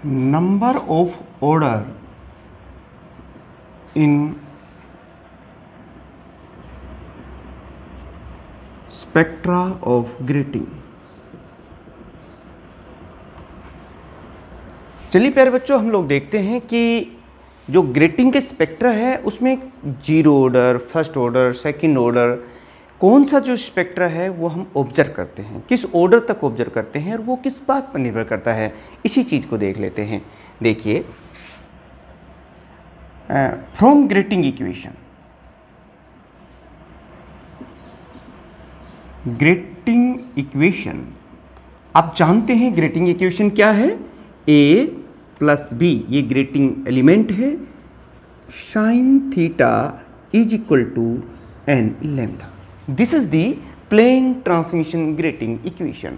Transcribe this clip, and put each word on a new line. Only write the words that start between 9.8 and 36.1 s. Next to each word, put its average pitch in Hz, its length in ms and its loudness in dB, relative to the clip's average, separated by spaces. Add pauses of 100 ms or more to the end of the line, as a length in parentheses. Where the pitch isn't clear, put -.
of 120 160 2 (260)
grating। 135 340 -4 (4000)
चलिए 233 180 4
प्यारे 262 200 6
बच्चों, 254 300 0
हम 226 100 -2
लोग 185 180 0
देखते 139 300 -2
हैं 214 220 -2
कि 233 540 -2 (560)
जो 170 120 4
ग्रेटिंग 160 500 2
के 277 80 2
स्पेक्ट्रा 240 500 -2
है 240 260 -2
उसमें 254 420 -2 (280)
ज़ीरो 147 560 4
ऑर्डर, 123 360 4
फर्स्ट 156 380 -4
ऑर्डर, 123 360 0
सेकंड 147 460 0
ऑर्डर, 120 480 0 (540)
कौन 262 240 6
सा 277 140 2
जो 254 180 0
स्पेक्ट्रा 180 500 -4
है 170 220 -4
वो 170 200 -6
हम 170 280 -8
observe 139 360 0
करते - 300 -12
हैं, 107 260 -14
किस 247 260 -2
order 180 240 6
तक 170 260 -2
observe 117 260 -2
करते 113 280 -6
हैं 175 140 -6
और 226 80 -8
वो 247 160 -6
किस 254 300 -8
बात 269 260 -2
पर - 60 -6
निर्भर 117 260 -4
करता - 280 -4
है, 110 220 -4 (320)
इसी 254 160 0
चीज़ 156 240 -2
को 113 120 -6
देख 98 200 -4
लेते 101 240 -6
हैं। 104 240 -8 (360)
देखिए, 110 420 -2 (2250)
अ, 135 240 -2 (280)
from 285 260 6
grating 196 440 0
equation, - 380 -10 (4000)